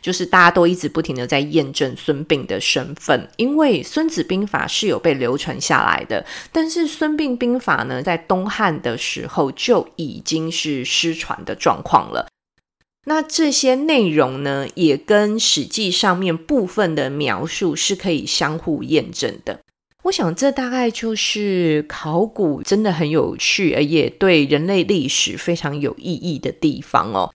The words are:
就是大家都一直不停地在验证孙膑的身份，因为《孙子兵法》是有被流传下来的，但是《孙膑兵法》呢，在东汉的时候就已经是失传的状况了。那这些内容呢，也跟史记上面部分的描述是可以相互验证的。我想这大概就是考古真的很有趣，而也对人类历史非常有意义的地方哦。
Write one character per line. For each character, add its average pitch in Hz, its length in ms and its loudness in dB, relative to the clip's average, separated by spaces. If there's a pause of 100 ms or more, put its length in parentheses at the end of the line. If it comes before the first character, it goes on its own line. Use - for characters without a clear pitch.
就 180 100 -2
是 180 140 -2
大 180 160 6
家 175 80 8
都 175 160 4
一 180 80 4
直 - 140 -6
不 160 120 -2
停 156 140 -4
地 123 100 -4
在 139 140 0
验 147 340 0
证 131 240 -2
孙 151 300 -2
膑 139 180 0
的 98 160 -4
身 127 360 -2
份， - 400 0
因 269 200 0
为 269 280 4
《孙 320 240 0
子 180 160 -2
兵 190 200 0
法》 - 220 -2
是 - 220 -2
有 131 100 2
被 160 160 2
流 131 240 0
传 - 220 -6
下 - 240 2
来 - 240 2
的， - 180 -4 (240)
但 320 180 0
是 330 160 0
《孙 302 320 -2
膑 277 220 -2
兵 247 220 0
法》 139 240 0
呢， 131 180 -4
在 170 160 0
东 185 300 -2
汉 190 340 -2
的 120 160 -2
时 - 300 -6
候 135 240 0
就 214 420 2
已 117 300 -8
经 160 260 -2
是 147 340 -4
失 165 300 0
传 - 300 -8
的 104 100 -6
状 - 260 0
况 - 300 0
了。 60 160 -4 (840)
那 311 140 2
这 311 300 0
些 254 240 2
内 277 320 4
容 139 340 2
呢， 139 320 -2
也 151 220 4
跟 208 420 2
史 151 260 0
记 202 280 -2
上 185 260 2
面 180 180 0
部 220 300 0
分 180 280 0
的 135 140 0
描 135 380 -2
述 165 300 -2
是 - 180 -2
可 190 160 -4
以 151 160 -2
相 151 320 -2
互 151 240 -4
验 127 300 0
证 - 320 -6
的。 - 160 -8 (420)
我 359 80 0
想 180 240 0
这 269 160 2
大 262 180 -4
概 247 220 0
就 226 240 -4
是 180 720 0
考 170 380 -2
古 165 380 -2
真 214 180 2
的 208 100 2
很 156 160 0
有 - 280 2
趣， 185 380 2
而 143 80 2
也 147 280 2
对 175 340 4
人 147 220 2
类 190 160 2
历 185 260 2
史 - 300 -2
非 170 160 -2
常 147 260 -6
有 143 180 -2
意 180 160 -6
义 165 260 -4
的 143 100 -4
地 143 300 0
方 110 320 0
哦。 95 220 0